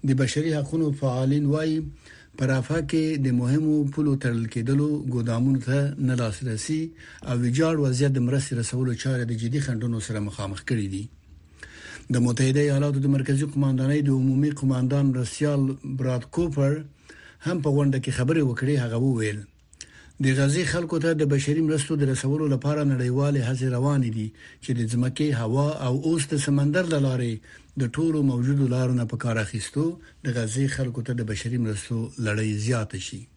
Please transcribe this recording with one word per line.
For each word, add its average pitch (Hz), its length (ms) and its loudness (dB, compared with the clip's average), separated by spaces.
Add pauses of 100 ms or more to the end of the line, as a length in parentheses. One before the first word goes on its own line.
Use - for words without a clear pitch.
د 131 160 2
بشري 156 360 0
حقونو 151 420 -2
فعالین 135 440 0 (100)
وایي، 156 260 -2 (580)
په 131 100 0
رفح 135 280 0 (140)
کې 160 140 2 (180)
د 131 140 2
مهمو 151 360 2 (200)
پولو 151 180 0 (120)
تړل 117 300 0
کېدلو، 139 360 2 (240)
ګودامونو 120 520 2
ته 135 140 0 (300)
نه 127 100 2
لاسرسي 117 580 -4 (520)
او 123 120 -2
ویجاړ 151 340 4 (100)
وضعیت 131 300 2
د 123 120 2
مرستې 135 320 0
رسولو 123 420 -2
چارې 127 260 -2
د 113 140 -4
جدي 120 240 -2
خنډونو 117 420 -2
سره 107 200 -4
مخامخ 98 420 -8
کړي 107 240 0
دي. 98 100 -6 (1080)
د 120 140 4
متحده 131 360 2
ایالاتو 139 400 2
د 139 140 4
مرکزي 139 360 0
قوماندانۍ 139 540 2
د - 20 4 (120)
عمومي 139 420 2
قوماندان 135 480 2
مرستیال 135 580 0 (300)
براد 127 400 -2
کوپر 143 340 2 (720)
هم 180 180 0
په 151 120 2
غونډه 139 280 4
کې 135 140 -2
خبرې 151 300 2
وکړې. 131 360 0
هغه 117 200 -2
وویل، 110 360 0 (840)
د 135 40 4 (100)
غزې 143 260 2 (100)
خلکو 170 300 -2
ته 165 60 4 (100)
د 156 120 4
بشري 143 360 2
مرستو 151 280 0
د 143 160 2
رسولو 143 340 0 (100)
لپاره 147 260 0 (100)
نړیوالې 131 560 0
هڅې 131 280 -2
روانې 131 420 2
دي، 107 100 -4 (360)
چې - 140 -6
د 120 40 -2 (120)
ځمکې، 135 340 0 (120)
هوا 127 280 2 (200)
او 123 60 2 (140)
اوس 160 240 2
د 143 140 0
سمندر 147 480 2
له 147 140 2
لارې 123 260 -2 (460)
د 127 160 0
ټولو 156 240 0 (100)
موجودو 131 380 2
لارو 127 260 0
نه 120 180 0
په 110 120 -4
کار 117 180 0
اخیستو 131 420 -4 (400)
د - 120 -4
غزې 117 300 -2 (120)
خلکو 123 300 -4
ته 123 80 -4
د 117 140 -4
بشري 117 360 -4
مرستو 107 320 -4 (280)
لړۍ 107 260 0 (140)
زیاته 110 400 -2
شي. - 140 -12 (180)